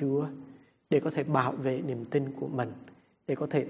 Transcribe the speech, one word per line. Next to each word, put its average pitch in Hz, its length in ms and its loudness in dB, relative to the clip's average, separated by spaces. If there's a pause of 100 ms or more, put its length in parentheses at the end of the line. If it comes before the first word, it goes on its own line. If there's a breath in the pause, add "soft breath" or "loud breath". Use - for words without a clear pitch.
Chúa, 143 260 2 (640 loud breath)
để 147 100 6
có 160 100 0
thể 147 140 0
bảo 135 280 4
vệ 131 340 0
niềm 120 180 -4
tin 135 360 0
của 139 80 -4
mình, 120 240 -2 (540 soft breath)
để 143 80 2
có 143 160 -2
thể 143 200 2